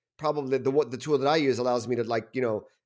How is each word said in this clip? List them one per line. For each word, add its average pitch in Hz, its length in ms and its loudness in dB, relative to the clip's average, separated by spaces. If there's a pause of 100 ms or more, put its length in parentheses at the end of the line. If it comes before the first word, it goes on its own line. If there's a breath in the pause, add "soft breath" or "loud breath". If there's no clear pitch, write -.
(180)
Probably 147 400 -2
the, 123 140 0
what 139 180 2
the 123 80 -10
tool 147 220 0
that 135 80 0
I 151 80 2
use 135 240 2
allows 123 280 0
me 123 100 0
to, 120 60 0
like, 113 300 -4
you 131 80 -2
know, 110 240 -2 (200 soft breath)